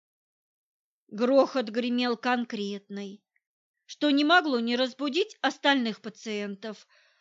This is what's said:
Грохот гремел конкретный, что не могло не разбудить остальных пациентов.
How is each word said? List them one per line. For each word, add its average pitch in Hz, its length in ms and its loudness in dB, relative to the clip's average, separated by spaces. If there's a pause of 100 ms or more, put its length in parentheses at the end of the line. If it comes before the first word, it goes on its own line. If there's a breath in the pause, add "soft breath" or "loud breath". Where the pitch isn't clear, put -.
(1080)
Грохот 254 600 2
гремел 240 480 -2
конкретный, 202 1080 -6 (600)
что - 260 0
не 285 140 4
могло 311 340 4
не 233 160 -2
разбудить 262 680 -2
остальных 262 580 0
пациентов. 208 880 -10 (320 soft breath)